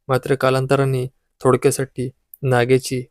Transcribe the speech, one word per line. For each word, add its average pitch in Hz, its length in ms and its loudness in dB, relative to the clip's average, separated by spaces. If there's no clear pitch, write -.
मात्र 131 280 -2
कालांतराने 131 720 0
थोडक्यासाठी 127 680 0
नाग्याची 127 680 0